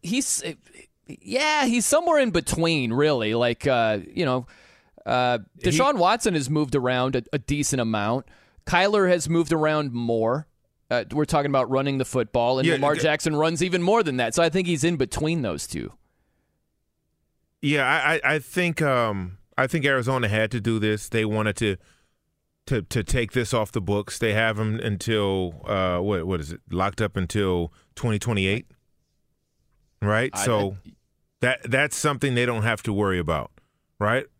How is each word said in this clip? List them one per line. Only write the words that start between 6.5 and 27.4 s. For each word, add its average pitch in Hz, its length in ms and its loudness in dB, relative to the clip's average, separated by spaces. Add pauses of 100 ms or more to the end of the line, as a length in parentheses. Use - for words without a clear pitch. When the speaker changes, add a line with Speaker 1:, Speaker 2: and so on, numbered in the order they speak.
Speaker 1:
around 127 400 0
a, 120 80 0 (100)
a 147 60 -2
decent 139 420 -2
amount. 113 440 -2 (400)
Kyler 190 440 4
has 165 200 2
moved 165 240 2
around 151 400 0
more. 120 540 0 (420)
Uh, 117 220 0
we're 147 140 0
talking 143 240 0
about 131 200 0
running 135 280 0
the 131 80 0
football, 123 540 0
and 151 80 2
Speaker 2:
Yeah, 165 60 2
Speaker 1:
Lamar 143 200 2
Speaker 2:
okay. 143 80 -2
Speaker 1:
Jackson 156 340 0
runs 160 280 0
even 180 180 0
more 208 220 2
than 135 140 -2
that. 117 180 -2
So 170 80 4
I 165 60 4
think 175 180 0
he's 160 160 0
in 170 140 2
between 151 440 -2
those 87 240 -4
two. 60 280 -8 (1700)
Speaker 2:
Yeah, 143 260 2
I, 147 280 2
I, 151 200 0
I 151 40 -2
think, 175 420 -2
um, 107 560 0 (200)
I 131 100 2
think 143 180 -2
Arizona 127 420 2
had 110 240 0
to 123 80 -2
do 113 200 0
this. 107 300 0
They 110 160 0
wanted 107 320 0
to, 101 200 0 (880)
to, 117 160 -2
to 110 200 -2
take 117 300 0
this 120 200 0
off 110 180 -2
the 110 100 -4
books. 101 380 -2
They 110 140 2
have 110 260 0
him 110 200 -2
until, 98 840 -2
uh, 92 340 0
what, 95 260 -2
what 92 140 -2
is 73 120 -10
it? - 100 -14 (100)
Locked 95 300 -2
up 104 140 -2
until 92 560 -2 (240)